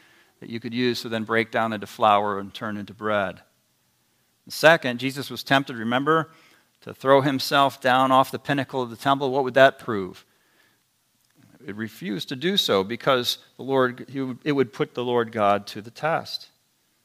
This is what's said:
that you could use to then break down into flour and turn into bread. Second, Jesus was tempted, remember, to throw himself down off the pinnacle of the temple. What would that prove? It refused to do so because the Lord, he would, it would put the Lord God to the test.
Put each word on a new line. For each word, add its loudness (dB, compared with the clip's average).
that -16
you -10
could -10
use -2
to -10
then -4
break 0
down -2
into -8
flour 2
and -10
turn -10
into -12
bread. -4
Second, 4
Jesus -6
was -12
tempted, 0
remember, 0
to -14
throw 4
himself 0
down 2
off 4
the -8
pinnacle -4
of -8
the -14
temple. 0
What 0
would -4
that 6
prove? -8
It -14
refused -8
to -8
do -2
so 2
because -2
the -14
Lord, 0
he -8
would, -8
it -2
would 0
put -6
the -6
Lord 0
God 2
to -14
the -16
test. -6